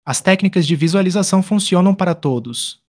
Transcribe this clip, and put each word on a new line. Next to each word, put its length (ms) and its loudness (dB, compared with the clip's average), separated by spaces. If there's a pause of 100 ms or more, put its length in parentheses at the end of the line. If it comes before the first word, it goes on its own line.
As 160 -4
técnicas 460 2
de 100 0
visualização 680 0
funcionam 520 2
para 200 -2
todos. 760 -6